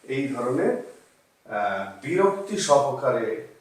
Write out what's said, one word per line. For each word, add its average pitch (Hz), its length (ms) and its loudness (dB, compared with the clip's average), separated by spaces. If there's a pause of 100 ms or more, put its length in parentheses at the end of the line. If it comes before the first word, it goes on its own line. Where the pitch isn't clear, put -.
এই 135 240 -2
ধরনের, 131 560 0 (720)
আহ, 101 360 -2 (100)
বিরক্তি - 560 2
সহকারে 131 880 2 (140)